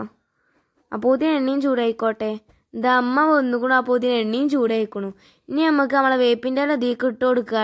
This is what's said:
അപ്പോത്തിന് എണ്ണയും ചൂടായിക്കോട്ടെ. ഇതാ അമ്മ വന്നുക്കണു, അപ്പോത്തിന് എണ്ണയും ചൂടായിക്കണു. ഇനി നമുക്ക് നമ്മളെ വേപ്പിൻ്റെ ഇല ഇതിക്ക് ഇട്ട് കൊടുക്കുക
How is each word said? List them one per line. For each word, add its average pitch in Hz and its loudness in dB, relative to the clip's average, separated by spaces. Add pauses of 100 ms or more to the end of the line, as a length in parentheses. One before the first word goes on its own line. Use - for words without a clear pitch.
(960)
അപ്പോത്തിന് 262 2
എണ്ണയും 269 -2
ചൂടായിക്കോട്ടെ. 226 -2 (460)
ഇതാ 247 0 (100)
അമ്മ 254 0 (120)
വന്നുക്കണു, 254 0
അപ്പോത്തിന് 247 0
എണ്ണയും 233 0
ചൂടായിക്കണു. 220 -2 (400)
ഇനി 277 -2
നമുക്ക് 277 2
നമ്മളെ 269 2
വേപ്പിൻ്റെ 247 0
ഇല 294 0
ഇതിക്ക് 247 -2
ഇട്ട് 226 -6
കൊടുക്കുക 240 0